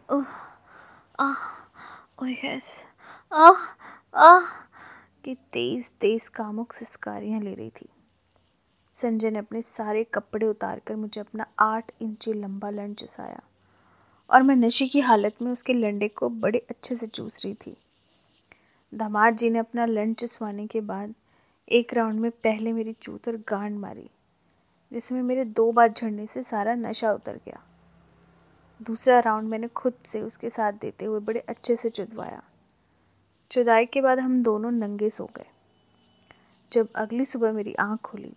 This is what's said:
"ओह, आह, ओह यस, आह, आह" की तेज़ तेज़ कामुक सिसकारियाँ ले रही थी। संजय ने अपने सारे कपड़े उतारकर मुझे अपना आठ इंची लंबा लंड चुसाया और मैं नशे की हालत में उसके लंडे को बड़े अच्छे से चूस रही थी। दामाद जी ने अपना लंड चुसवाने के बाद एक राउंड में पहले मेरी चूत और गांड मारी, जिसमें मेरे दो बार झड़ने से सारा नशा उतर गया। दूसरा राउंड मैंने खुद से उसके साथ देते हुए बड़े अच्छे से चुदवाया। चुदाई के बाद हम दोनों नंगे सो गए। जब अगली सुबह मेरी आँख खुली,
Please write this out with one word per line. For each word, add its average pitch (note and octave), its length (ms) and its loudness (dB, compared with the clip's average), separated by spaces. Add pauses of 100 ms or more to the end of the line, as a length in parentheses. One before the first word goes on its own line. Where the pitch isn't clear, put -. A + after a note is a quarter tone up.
(120)
"ओह, C#4 140 0 (920)
आह, C#4 160 0 (880)
ओह B3+ 240 -6
यस, - 380 -12 (480)
आह, E4 240 10 (580)
आह" F4 320 10 (800)
की B3+ 100 -8
तेज़ C#3 540 -6 (120)
तेज़ A3 300 0
कामुक G#3+ 420 -8
सिसकारियाँ G#3+ 680 -8
ले G3 140 -8
रही A2+ 160 -12
थी। - 180 -20 (1080)
संजय A3+ 360 -2
ने A3 80 -4
अपने A3 240 -8
सारे G#3+ 420 -4
कपड़े A3 420 -4
उतारकर G#3 500 -6
मुझे G#3+ 240 -8
अपना G#3+ 260 -10 (120)
आठ A3 340 0 (100)
इंची A3 300 -6
लंबा G#3 380 -8
लंड G#3 260 -10
चुसाया - 440 -16 (920)
और C4 120 10
मैं C4+ 140 6
नशे A#3+ 320 4
की C#4+ 120 2
हालत A3 420 2
में B3 100 -4
उसके B3 200 -4
लंडे G#3 360 0
को - 200 -4
बड़े A3 300 -2
अच्छे - 360 -8
से A#3 120 -8
चूस - 380 -10
रही G3 100 -8
थी। - 220 -18 (1200)
दामाद G#3+ 420 4
जी A#3 140 2
ने A3+ 80 2
अपना A#3 280 -2
लंड A3 300 0
चुसवाने G#3+ 500 -10
के A3 140 -4
बाद G#3 340 -8 (540)
एक A#3+ 260 2
राउंड A3 260 0
में A#3 100 -2
पहले A3 420 -2
मेरी A3+ 200 -6
चूत - 360 -12
और A3+ 80 -6
गांड G#3 420 -6
मारी, - 320 -14 (800)
जिसमें B3+ 300 -6
मेरे B3+ 220 -2
दो A3+ 280 2
बार A3+ 200 6
झड़ने G#3+ 340 -8
से C4 160 -10
सारा A3 320 -2
नशा A3 380 -2
उतर - 240 -8
गया। - 260 -18 (1200)
दूसरा A#3 380 4
राउंड A3 280 0
मैंने A3 200 -6
खुद B3 260 -2 (120)
से G#3+ 140 -8
उसके A3+ 300 -8
साथ G#3+ 220 -2
देते - 320 -10
हुए G#3+ 160 -4
बड़े A3 200 -4
अच्छे - 360 -2
से A3+ 140 -4
चुदवाया। - 520 -10 (1080)
चुदाई A#3 360 4
के C#4 140 -2
बाद C4 180 4
हम B3+ 240 2
दोनों A3 280 0
नंगे G#3 400 -2
सो - 260 -10
गए। - 100 -18 (1300)
जब A3+ 240 0
अगली A3+ 280 -4
सुबह A3+ 280 -2
मेरी G#3+ 220 -6
आँख G#3+ 260 -2
खुली, - 360 -16